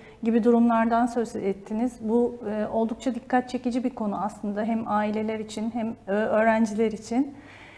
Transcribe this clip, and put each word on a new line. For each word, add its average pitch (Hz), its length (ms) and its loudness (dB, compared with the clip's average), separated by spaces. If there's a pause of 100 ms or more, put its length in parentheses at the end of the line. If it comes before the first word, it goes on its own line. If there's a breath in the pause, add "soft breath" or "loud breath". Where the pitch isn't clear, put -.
(240 loud breath)
gibi 226 200 4
durumlardan 233 640 4
söz 226 300 -2
ettiniz. 214 680 -4
Bu, 240 340 2 (160)
e, 214 160 -2
oldukça 226 480 -2
dikkat 247 340 -2
çekici 247 340 -4
bir 254 60 0
konu 202 340 -4
aslında 208 400 -6
hem 220 240 -2
aileler 214 520 0
için 220 340 -6
hem, 226 140 -4 (200)
e, 190 40 -2
öğrenciler 220 800 2
için. 240 440 -4 (420 loud breath)